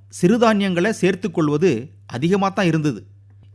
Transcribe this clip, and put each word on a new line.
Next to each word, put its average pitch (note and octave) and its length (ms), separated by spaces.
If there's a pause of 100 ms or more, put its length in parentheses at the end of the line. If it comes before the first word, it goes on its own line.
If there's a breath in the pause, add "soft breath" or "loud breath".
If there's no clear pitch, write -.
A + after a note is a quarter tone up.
(140)
சிறுதானியங்களை G3+ 840
சேர்த்துக்கொள்வது E3+ 720 (340)
அதிகமா F#3+ 440
தான் F#3 220
இருந்தது. D3 300 (520)